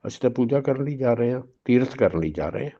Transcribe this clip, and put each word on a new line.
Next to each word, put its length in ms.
ਅਸੀਂ 160
ਤਾਂ 80
ਪੂਜਾ 300
ਕਰਨ 240
ਲਈ 120
ਜਾ 180
ਰਹੇ 180
ਹਾਂ, 100
ਤੀਰਥ 320
ਕਰਨ 240
ਲਈ 100
ਜਾ 180
ਰਹੇ 160
ਹਾਂ। 160